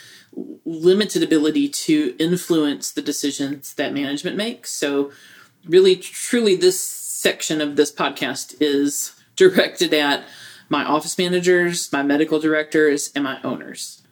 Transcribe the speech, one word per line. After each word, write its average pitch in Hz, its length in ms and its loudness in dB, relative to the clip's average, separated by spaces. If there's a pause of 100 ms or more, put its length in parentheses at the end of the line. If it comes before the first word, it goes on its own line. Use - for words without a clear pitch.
(640)
limited 175 580 2
ability 147 460 2
to 151 500 0
influence 160 720 0
the 151 100 -6
decisions 139 720 -6
that 139 180 -4
management 143 440 -6
makes. 220 340 -6
So 143 400 -2 (560)
really, 185 300 6
truly, 208 600 0
this 180 240 2
section - 800 -4
of 147 160 -4
this 143 160 2
podcast - 680 -6
is 143 520 0 (240)
directed 180 560 4
at 143 320 2 (440)
my 147 160 0
office 151 340 -2
managers, 175 720 2
my 139 100 0
medical 151 360 2
directors, 156 760 2
and 143 100 -2
my 131 180 -6
owners. - 580 -10 (120)